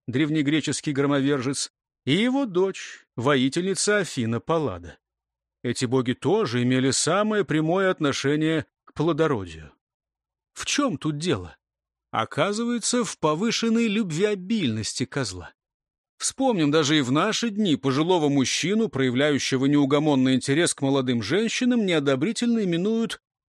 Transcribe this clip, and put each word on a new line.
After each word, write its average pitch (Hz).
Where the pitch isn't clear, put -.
древнегреческий 147
громовержец, 139
и 127
его 254
дочь, 190
воительница 147
Афина 117
Паллада. 104
Эти 123
боги 123
тоже 131
имели 131
самое 202
прямое 160
отношение 156
к -
плодородию. 127
В -
чём 262
тут 151
дело? 123
Оказывается, 214
в -
повышенной 226
любвеобильности 185
козла. 95
Вспомним 196
даже 156
и 147
в 123
наши 208
дни 202
пожилого 147
мужчину, 156
проявляющего 131
неугомонный 143
интерес 143
к -
молодым 131
женщинам, 220
неодобрительно 180
именуют 202